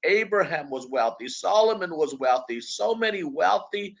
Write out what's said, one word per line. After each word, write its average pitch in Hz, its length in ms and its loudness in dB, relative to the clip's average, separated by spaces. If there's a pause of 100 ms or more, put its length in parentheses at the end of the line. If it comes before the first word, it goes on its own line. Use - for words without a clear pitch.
Abraham 185 640 0
was 127 200 -8
wealthy. 117 380 -2
Solomon 196 680 2
was 147 220 0
wealthy. 127 420 0
So 214 340 -2
many 214 280 -2
wealthy 196 800 0